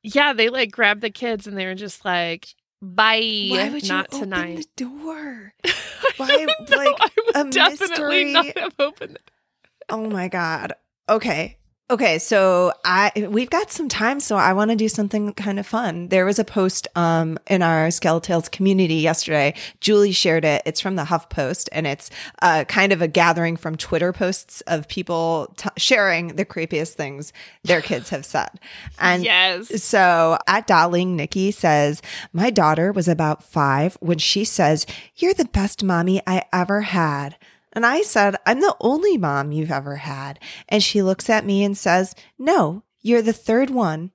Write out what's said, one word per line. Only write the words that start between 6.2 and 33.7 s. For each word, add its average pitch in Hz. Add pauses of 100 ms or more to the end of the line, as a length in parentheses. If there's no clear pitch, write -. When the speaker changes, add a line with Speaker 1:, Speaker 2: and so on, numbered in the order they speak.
Speaker 1:
don't 587
know. -
Speaker 2:
like, 554
Speaker 1:
I - (320)
would 285
Speaker 2:
a 269
Speaker 1:
definitely 320
Speaker 2:
mystery? 285
Speaker 1:
not 320
have -
opened -
it. - (600)
Speaker 2:
Oh 220
my 185
God. 165 (360)
Okay. 214 (320)
Okay, 208
so 185 (140)
I, 185 (160)
we've 233
got 392
some 302
time, 247
so 220
I 185
wanna 214
do 220
something 208
kind 196
of 196
fun. 175
There 185
was 202
a 214
post, -
um, 165
in 190
our 165
Skelettales 165
community 190
yesterday. 156 (300)
Julie 208
shared 160
it. 147
It's -
from 190
the 151
HuffPost, 156
and 160
it's, 139 (320)
uh, 160
kind 196
of 175
a 180
gathering 165
from 160
Twitter 175
posts -
of 156
people 165
t-, 208
sharing 185
the 185
creepiest 160
things 139 (300)
their 170
kids -
have 139
said. - (500)
And 180
Speaker 1:
Yes. 185
Speaker 2:
so 170
at 208
Darling 175
Nikki 190
says, 151 (320)
"My 190
daughter 175
was 180
about 156
five 143